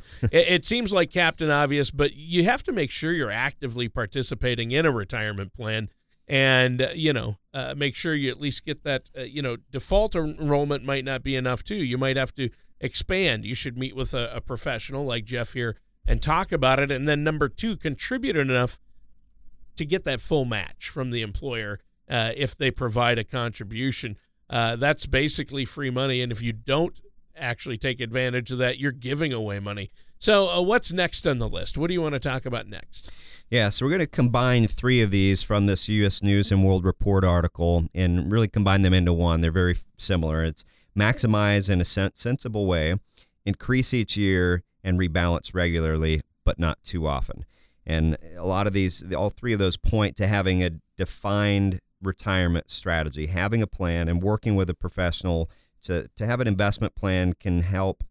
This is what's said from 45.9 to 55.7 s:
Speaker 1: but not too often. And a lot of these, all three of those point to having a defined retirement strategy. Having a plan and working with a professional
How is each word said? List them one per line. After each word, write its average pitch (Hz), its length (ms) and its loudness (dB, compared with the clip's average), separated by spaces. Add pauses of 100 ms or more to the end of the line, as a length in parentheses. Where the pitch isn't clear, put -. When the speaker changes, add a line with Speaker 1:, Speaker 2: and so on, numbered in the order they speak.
Speaker 1:
but - 160 2
not 82 240 -2
too 80 240 -4
often. - 380 -4 (400)
And 80 320 0 (200)
a 85 80 -8
lot 95 220 0
of 98 60 -2
these, 95 280 0 (140)
all 92 140 0
three 120 240 -4
of 107 60 0
those 92 180 2
point 107 400 2
to 98 100 0
having 95 340 2
a 87 100 0 (260)
defined 101 800 0 (240)
retirement 92 640 0
strategy. 78 580 -4
Having 98 360 0
a 101 40 -2
plan 85 420 -2
and 87 120 2
working 104 340 0
with 92 140 2
a 90 60 -4
professional 85 760 -2 (340)